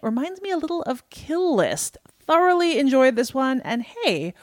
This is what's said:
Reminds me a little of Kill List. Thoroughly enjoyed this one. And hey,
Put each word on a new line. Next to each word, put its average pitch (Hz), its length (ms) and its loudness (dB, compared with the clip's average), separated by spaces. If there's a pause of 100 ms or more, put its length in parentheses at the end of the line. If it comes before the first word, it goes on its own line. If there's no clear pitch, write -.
Reminds 302 400 -4
me 392 80 -6
a 349 80 -2
little 320 240 -4
of - 260 -8
Kill 339 460 -2
List. - 420 0 (300)
Thoroughly 349 520 4
enjoyed 262 380 4
this 240 160 -2
one. 262 300 -2
And 233 220 -6
hey, 180 580 -4